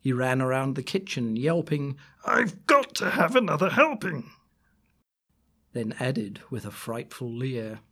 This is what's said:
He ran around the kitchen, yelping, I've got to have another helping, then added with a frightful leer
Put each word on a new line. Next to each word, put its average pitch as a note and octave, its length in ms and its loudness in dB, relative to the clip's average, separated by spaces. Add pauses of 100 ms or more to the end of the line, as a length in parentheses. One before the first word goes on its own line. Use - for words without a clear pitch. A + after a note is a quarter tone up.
He C3+ 120 0
ran B2+ 280 2
around C3 360 0
the C3 60 -6
kitchen, B2+ 540 -4
yelping, D3 600 0 (280)
I've - 420 0
got C#4+ 300 4
to G3+ 140 0
have C4 260 2
another F#3 320 4
helping, G#3 600 2 (1400)
then A2+ 260 -4
added G3 400 -2 (100)
with A#2+ 140 -6
a G#2+ 60 -8
frightful - 600 -8
leer A#2 500 -6 (120)